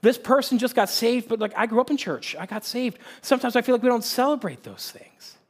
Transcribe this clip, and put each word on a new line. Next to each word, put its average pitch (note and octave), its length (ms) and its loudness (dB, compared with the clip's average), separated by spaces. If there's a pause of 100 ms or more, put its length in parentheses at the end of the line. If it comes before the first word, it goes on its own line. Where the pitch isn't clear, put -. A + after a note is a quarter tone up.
this A#3 160 4
person B3+ 400 2
just A#3+ 180 0
got G3+ 140 2
saved, A#3 380 0
but A3+ 100 -2
like, G#3+ 200 -2
I G#3+ 80 0
grew A3+ 160 2
up C4 100 0
in C#4+ 60 0
church, - 420 -6
I E3+ 60 -8
got G#3 180 -8
saved." B3 360 -6 (220)
Sometimes B3+ 360 2
I B3 40 2
feel B3 140 2
like A3+ 80 0
we B3 60 4
don't A#3+ 160 0
celebrate B3 580 -2
those - 280 -14
things. - 460 -20 (120)